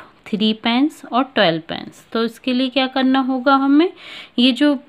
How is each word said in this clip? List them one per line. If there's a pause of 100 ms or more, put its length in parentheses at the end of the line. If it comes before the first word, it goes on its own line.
(340)
three (120)
pens
और
ट्वेल्व (100)
pens?
तो
इसके
लिए
क्या
करना
होगा
हमें, (460)
ये
जो (100)